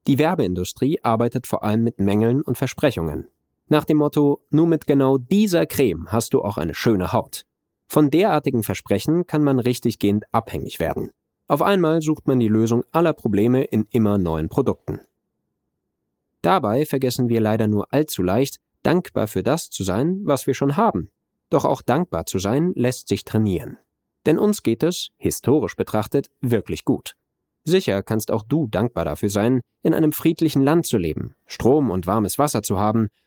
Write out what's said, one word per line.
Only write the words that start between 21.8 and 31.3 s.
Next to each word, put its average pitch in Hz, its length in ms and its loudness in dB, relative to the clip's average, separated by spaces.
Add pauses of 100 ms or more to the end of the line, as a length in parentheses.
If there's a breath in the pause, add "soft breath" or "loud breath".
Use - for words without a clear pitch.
dankbar 120 440 -2
zu - 140 -4
sein 131 360 0
lässt 123 340 -4
sich - 160 -2
trainieren. 107 520 -2 (480)
Denn 156 140 2
uns 208 240 0
geht 113 180 0
es, 170 360 -2
historisch 113 580 0
betrachtet, 110 640 -4
wirklich 110 440 -2
gut. - 320 -4 (480)
Sicher 156 380 0
kannst 110 300 -4
auch 107 120 -2
du 147 240 -2
dankbar 110 380 -2
dafür 78 240 -4
sein, 113 320 0 (220)
in 160 100 2
einem 156 200 2
friedlichen 160 500 0
Land 156 240 2
zu 117 100 0
leben, 85 380 -4 (100)